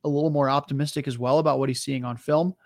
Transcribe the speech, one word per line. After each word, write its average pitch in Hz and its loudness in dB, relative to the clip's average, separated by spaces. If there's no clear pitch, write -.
a 151 -2
little 147 2
more 143 2
optimistic 143 -2
as 123 -6
well 131 2
about 147 2
what 135 0
he's 127 -4
seeing 131 -6
on 120 -6
film. 160 0